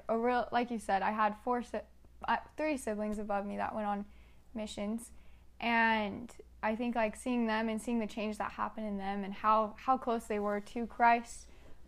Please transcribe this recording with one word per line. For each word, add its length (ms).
a 80
real, 340
like 200
you 80
said, 220
I 100
had 320
four 200
si-, 160
uh, 100
three 200
siblings 420
above 260
me 120
that 180
went 120
on 180
missions. 580
And 720
I 140
think, 200
like, 200
seeing 320
them 220
and 120
seeing 180
the 80
change 300
that 140
happened 360
in 100
them 260
and 100
how, 440
how 200
close 280
they 140
were 200
to 260
Christ, 640